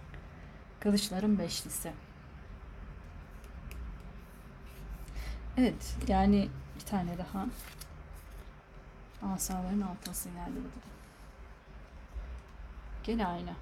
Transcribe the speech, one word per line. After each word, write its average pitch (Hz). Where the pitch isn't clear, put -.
Kılıçların 202
beşlisi. 165
Evet, 214
yani 196
bir -
tane 175
daha. 190
Asaların 185
altısı 185
geldi 175
burada -
da. -
Gene 214
aynı. 175